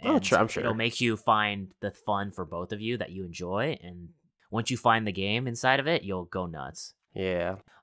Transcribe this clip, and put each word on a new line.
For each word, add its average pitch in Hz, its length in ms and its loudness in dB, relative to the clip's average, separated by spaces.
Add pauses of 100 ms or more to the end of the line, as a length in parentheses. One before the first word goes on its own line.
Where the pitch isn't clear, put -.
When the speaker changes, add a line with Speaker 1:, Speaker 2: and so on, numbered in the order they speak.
Speaker 1:
Oh, 285 120 4
Speaker 2:
And - 100 0
Speaker 1:
sure, 90 120 6
I'm 110 100 4
sure. - 140 -4
Speaker 2:
it'll 117 120 0
make 113 260 0
you 113 160 4
find 104 640 2
the 101 100 -4
fun 101 420 -2
for 92 120 -8
both 85 280 -8
of 104 100 -6
you 117 160 -2
that 101 140 -6
you 92 120 -8
enjoy. 92 580 -4
And 87 280 -14 (400)
once 113 200 -2
you 123 60 0
find 113 300 4
the 101 60 0
game 101 340 0
inside 127 340 4
of 135 60 -2
it, 165 160 2
you'll 92 240 -4
go 92 200 -4
nuts. 73 460 -10 (220)
Speaker 1:
Yeah. 92 420 -2 (260)